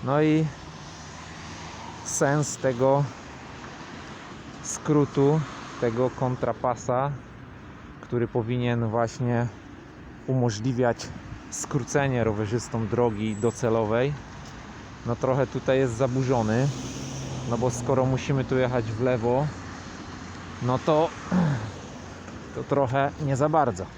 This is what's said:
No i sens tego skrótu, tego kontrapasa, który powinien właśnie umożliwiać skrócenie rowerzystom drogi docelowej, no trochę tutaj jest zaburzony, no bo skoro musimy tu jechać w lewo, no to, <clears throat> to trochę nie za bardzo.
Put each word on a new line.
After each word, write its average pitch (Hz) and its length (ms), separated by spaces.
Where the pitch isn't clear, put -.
No 139 180
i 156 240
sens 147 520
tego 135 460
skrótu, 147 760
tego 120 280
kontrapasa, 123 1000
który 117 260
powinien 120 600
właśnie 117 600
umożliwiać 120 800
skrócenie 127 720
rowerzystom 110 640
drogi 110 480
docelowej, 113 760
no 117 100
trochę 131 320
tutaj 131 320
jest 131 140
zaburzony, 123 760
no 117 80
bo 123 120
skoro 123 360
musimy 131 400
tu 131 120
jechać 123 280
w 110 160
lewo, 127 460
no 123 180
to, 160 300
<clears throat> - 800
to 127 80
trochę 139 480
nie 139 100
za 143 140
bardzo. 123 360